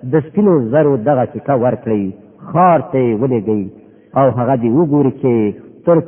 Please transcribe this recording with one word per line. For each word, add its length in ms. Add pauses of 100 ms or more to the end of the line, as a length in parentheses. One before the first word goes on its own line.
(120)
د 80
سپینو 320 (200)
زرو 240
دغه 280
سکه 300 (100)
ورکړئ، 400 (440)
ښار 320
ته 180
یې 220
ولېږئ 440 (520)
او 140
هغه 260
دې 200
وګوري 360 (100)
چې 120 (520)
تر 220